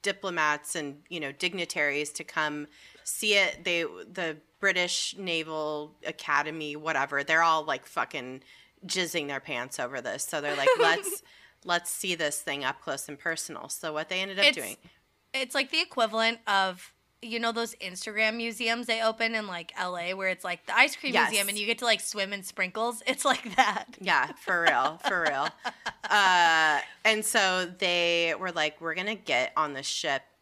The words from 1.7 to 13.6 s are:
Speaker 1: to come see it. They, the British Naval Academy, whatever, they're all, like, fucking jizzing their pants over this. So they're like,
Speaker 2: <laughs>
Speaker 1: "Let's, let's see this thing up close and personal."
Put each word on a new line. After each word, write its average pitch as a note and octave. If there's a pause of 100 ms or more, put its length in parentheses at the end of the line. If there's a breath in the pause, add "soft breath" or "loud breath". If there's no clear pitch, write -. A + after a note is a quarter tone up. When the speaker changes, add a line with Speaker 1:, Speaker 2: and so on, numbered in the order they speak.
Speaker 1:
to D#3+
come D3 (360 loud breath)
see G#3+
it. F3+
They, E3+
the D#3 (220)
British F3+
Naval D#3 (100)
Academy, D3+
whatever, C#3+
they're D#3+
all, D#3+
like, C3
fucking C3 (440 loud breath)
jizzing F3
their C#3
pants C3
over B2+
this. B2
So D3+
they're D3
like, C#3
Speaker 2:
<laughs> -
Speaker 1:
"Let's, E4+ (440 loud breath)
let's F3
see F#3
this D#3
thing C#3+
up C3
close C#3
and C#3+
personal." D#3+